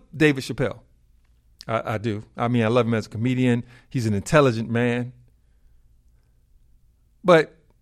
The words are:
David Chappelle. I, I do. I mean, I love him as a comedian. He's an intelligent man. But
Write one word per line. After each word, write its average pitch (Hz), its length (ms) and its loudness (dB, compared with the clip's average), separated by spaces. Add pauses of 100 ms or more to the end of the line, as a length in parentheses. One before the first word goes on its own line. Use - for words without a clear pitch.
(160)
David 139 280 2
Chappelle. 123 360 -6 (880)
I, 113 280 -4
I - 20 -4
do. 107 260 -6 (120)
I 120 120 -4
mean, 120 160 0
I 107 40 2
love 117 200 2
him 117 60 -2
as 110 120 -2
a - 40 -18
comedian. 123 540 0 (260)
He's 123 160 -4
an 110 80 0
intelligent 117 560 2
man. 120 440 -4 (2000)
But 165 320 4 (260)